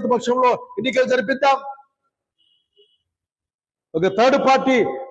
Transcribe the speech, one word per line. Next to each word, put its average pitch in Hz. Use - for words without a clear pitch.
పక్షంలో 247
ఎన్నికలు 254
జరిపిద్దాం, 262
ఒక 160
థర్డ్ 220
పార్టీ 262